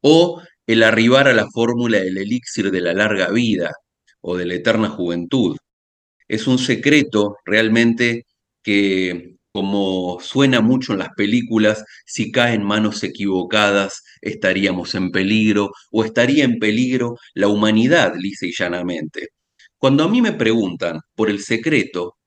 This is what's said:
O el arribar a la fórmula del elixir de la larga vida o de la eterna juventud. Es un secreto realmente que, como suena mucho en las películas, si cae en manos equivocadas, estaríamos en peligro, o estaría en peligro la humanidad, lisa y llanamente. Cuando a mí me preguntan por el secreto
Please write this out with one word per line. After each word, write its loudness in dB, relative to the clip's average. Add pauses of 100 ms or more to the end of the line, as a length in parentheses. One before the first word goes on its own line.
O 4 (280)
el 4
arribar 4
a 6
la 2
fórmula 0
del -2
elixir -4
de -2
la -2
larga 0
vida -2 (500)
o -6
de -6
la -6
eterna 0
juventud. -2 (720)
Es -6
un 2
secreto 0
realmente 2 (360)
que, -2 (140)
como -4
suena 2
mucho 0
en -4
las -8
películas, 0 (220)
si -6
cae 2
en -2
manos -2
equivocadas, -2 (180)
estaríamos -2
en -2
peligro, 0 (200)
o 0
estaría 2
en 0
peligro 0 (180)
la 0
humanidad, 2
lisa -8
y -6
llanamente. -6 (480)
Cuando 2
a 0
mí 2
me 0
preguntan -2 (140)
por 0
el -2
secreto -4 (120)